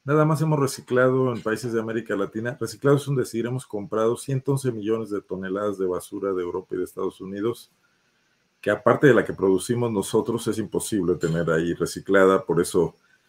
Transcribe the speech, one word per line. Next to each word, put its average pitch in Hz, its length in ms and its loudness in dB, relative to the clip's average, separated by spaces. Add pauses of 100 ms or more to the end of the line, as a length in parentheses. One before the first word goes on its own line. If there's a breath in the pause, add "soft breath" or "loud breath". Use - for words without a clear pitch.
Nada 151 200 4
más 151 160 2
hemos 156 180 2
reciclado 127 720 2
en 107 100 -6
países 110 300 -4
de 113 80 0
América 110 360 -4
Latina, 110 440 -4
reciclado 139 360 2
es 139 100 -2
un 139 100 -2
decir, 117 300 -2
hemos 127 200 -6
comprado 110 500 -2
ciento 135 360 -4
once 131 200 -2
millones 110 380 -4
de 101 100 -4
toneladas 95 580 -4
de 95 80 -2
basura 95 460 -4
de 90 100 -2
Europa 90 320 -8
y 92 40 -4
de 90 60 -4
Estados 95 360 -8
Unidos, 101 500 -8 (880)
que 101 100 -2
aparte 123 380 4
de 117 60 8
la 95 100 4
que 92 80 -6
producimos 95 580 0
nosotros, 110 560 -2
es 104 120 -2
imposible 90 580 -2
tener 82 340 0
ahí 82 240 0
reciclada, 95 720 4
por 85 160 2
eso 87 340 0 (340)